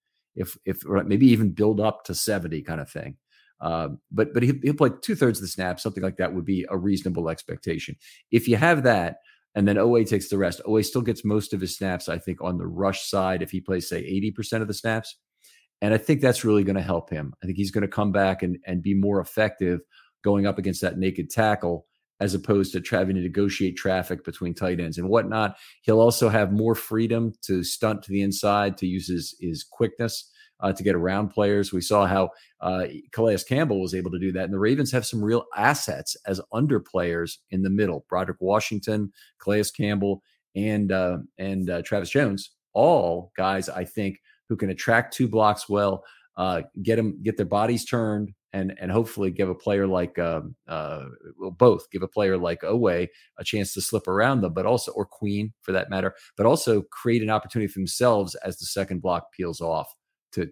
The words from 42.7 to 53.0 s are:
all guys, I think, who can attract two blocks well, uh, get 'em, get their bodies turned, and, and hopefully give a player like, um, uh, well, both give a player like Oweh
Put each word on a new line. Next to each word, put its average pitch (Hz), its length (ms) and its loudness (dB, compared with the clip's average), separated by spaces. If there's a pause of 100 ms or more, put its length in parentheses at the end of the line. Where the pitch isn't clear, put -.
all 95 640 2
guys, 95 320 0
I 87 160 -6
think, 98 360 -6 (280)
who 110 80 -2
can 98 140 -2
attract 117 420 0
two 127 160 0
blocks 107 400 2
well, 101 360 0 (320)
uh, 90 260 -2 (180)
get 110 200 2
'em, 110 220 -2
get 107 140 -2
their 104 80 0
bodies 113 400 0
turned, 107 460 -2 (220)
and, 98 280 -4
and 92 120 -4
hopefully 107 380 0
give 92 180 0
a 90 80 -2
player 98 320 0
like, 90 320 0
um, 82 340 -2 (140)
uh, 76 380 -8 (300)
well, 95 140 -10
both 98 400 4
give 92 120 -6
a 92 60 -6
player 95 300 0
like 87 220 -2
Oweh 90 480 2 (300)